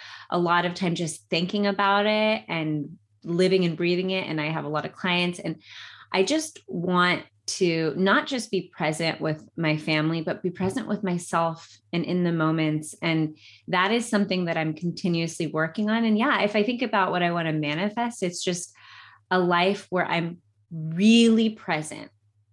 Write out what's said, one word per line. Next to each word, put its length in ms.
a 80
lot 260
of 100
time 220
just 340
thinking 360
about 400
it 420
and 480
living 400
and 120
breathing 340
it. 180
And 120
I 60
have 180
a 40
lot 180
of 80
clients, 460
and 200
I 100
just 460
want 560
to 480
not 320
just 220
be 220
present 480
with 220
my 200
family, 460
but 200
be 80
present 360
with 160
myself 640
and 120
in 180
the 100
moments. 720
And 340
that 240
is 180
something 360
that 120
I'm 180
continuously 760
working 420
on. 140
And 120
yeah, 260
if 120
I 80
think 200
about 280
what 120
I 100
wanna 200
manifest, 680
it's 220
just 280
a 100
life 500
where 160
I'm 320
really 800
present 600